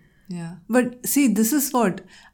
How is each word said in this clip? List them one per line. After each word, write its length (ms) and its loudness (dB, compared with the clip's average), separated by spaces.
Yeah. 300 -12
But 380 0
see, 220 2
this 240 2
is 180 0
what 300 0